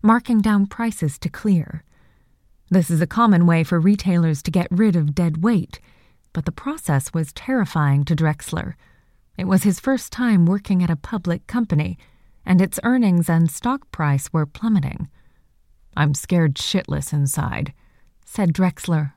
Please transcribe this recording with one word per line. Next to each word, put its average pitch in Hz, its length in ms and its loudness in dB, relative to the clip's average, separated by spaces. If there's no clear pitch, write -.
marking 226 380 2
down 202 260 4
prices 202 540 -4
to - 80 -6
clear. - 560 -2
This 175 220 2
is 160 100 0
a 170 60 0
common 196 400 4
way 165 160 4
for 170 160 0
retailers 175 640 2
to - 80 -4
get 175 220 0
rid 190 240 2
of 147 180 0
dead 165 300 -2
weight, 226 340 0
but 160 120 -6
the - 60 -4
process 170 640 -4
was 160 180 -4
terrifying 151 720 0
to 160 120 -2
Drexler. - 580 -4
It 185 100 -6
was 190 160 2
his 196 160 0
first - 320 -4
time 220 340 2
working 185 380 0
at 170 80 0
a 165 60 0
public 175 500 -6
company, 160 500 -2
and 180 160 4
its 190 220 -2
earnings 208 480 2
and 165 180 4
stock 254 440 -4
price 143 400 -2
were 160 120 0
plummeting. 151 640 -2
"I'm 147 180 0
scared 160 420 0
shitless - 560 -4
inside," - 600 -4
said 180 280 -2
Drexler 165 640 -2